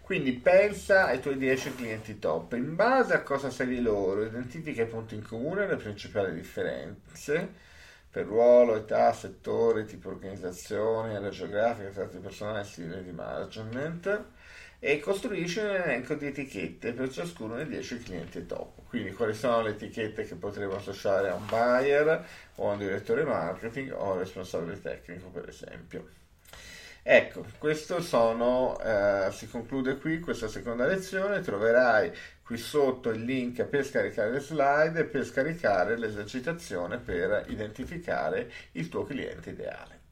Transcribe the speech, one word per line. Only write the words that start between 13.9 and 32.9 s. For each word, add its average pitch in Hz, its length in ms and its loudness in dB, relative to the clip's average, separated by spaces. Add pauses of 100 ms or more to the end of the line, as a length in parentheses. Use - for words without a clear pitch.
e 147 180 2
costruisci 196 600 -2
un 214 60 -2
elenco 160 480 -2
di 143 120 -6
etichette 131 680 -6
per 131 180 -4
ciascuno 165 440 -8
dei 143 140 -6
dieci 120 300 -8
clienti 87 480 -10
top. - 420 -10
Quindi 101 240 -6
quali 107 220 0
sono 117 280 2
le 110 80 0
etichette 104 540 -6
che - 100 -12
potremo 98 400 -6
associare 98 540 0
a 90 60 0
un 104 120 -8
buyer 139 800 4 (300)
o 104 120 -2
a 101 40 0
un 101 60 -2
direttore 101 440 0
marketing 113 680 -2
o - 80 -6
a 98 140 0
un 90 40 -2
responsabile 90 640 -6
tecnico, 87 460 -10
per - 200 -10
esempio. - 720 -14 (840)
Ecco, - 440 6 (100)
questo 156 460 -2
sono, 120 760 2
eh, 101 540 2
si 107 160 -12
conclude 131 480 -4
qui 160 240 -2
questa - 280 -4
seconda 117 380 -2
lezione. 190 540 0
Troverai 110 720 6 (300)
qui 117 160 -8
sotto 131 500 2